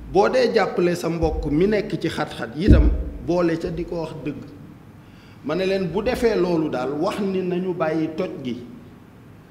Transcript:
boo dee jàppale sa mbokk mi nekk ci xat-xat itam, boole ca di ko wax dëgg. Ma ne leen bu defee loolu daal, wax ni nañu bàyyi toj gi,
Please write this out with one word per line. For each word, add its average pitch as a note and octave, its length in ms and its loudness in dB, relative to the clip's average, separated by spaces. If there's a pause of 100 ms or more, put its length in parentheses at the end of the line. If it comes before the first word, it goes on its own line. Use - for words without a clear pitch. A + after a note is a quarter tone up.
(140)
boo G3+ 160 4
dee A#3 240 2
jàppale F3+ 420 2
sa E3+ 140 -4
mbokk D#3+ 420 -2
mi D#3 140 4
nekk G#3 340 0
ci E3 80 -2
xat-xat C3+ 480 -6
itam, E3 360 8 (340)
boole E3+ 320 2
ca F3+ 140 -4
di E3 120 -6
ko E3 180 -6
wax D#3+ 120 -8 (100)
dëgg. A#2+ 200 -8 (1000)
Ma D3 120 -4
ne F#3 100 0
leen F#3+ 260 0
bu G#3 120 -2
defee A#3+ 320 2
loolu F3 340 2
daal, B2+ 220 -2 (100)
wax G#3 180 -2
ni F#3+ 220 -2
nañu F3+ 320 -2
bàyyi D#3+ 420 0
toj - 140 -4 (140)
gi, B2 140 -6 (920)